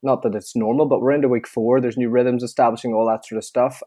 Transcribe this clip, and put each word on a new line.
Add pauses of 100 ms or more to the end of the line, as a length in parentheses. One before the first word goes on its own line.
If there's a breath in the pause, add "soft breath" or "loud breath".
not
that
it's
normal,
but
we're
into
week
four,
there's
new
rhythms
establishing,
all
that
sort
of
stuff.